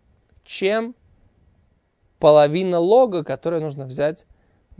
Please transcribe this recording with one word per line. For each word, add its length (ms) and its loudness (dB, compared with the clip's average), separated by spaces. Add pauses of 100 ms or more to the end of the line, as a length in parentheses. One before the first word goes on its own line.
(440)
чем 500 -4 (1200)
половина 600 4
лога, 440 2
которую 380 -6
нужно 240 -10
взять 400 -6 (540)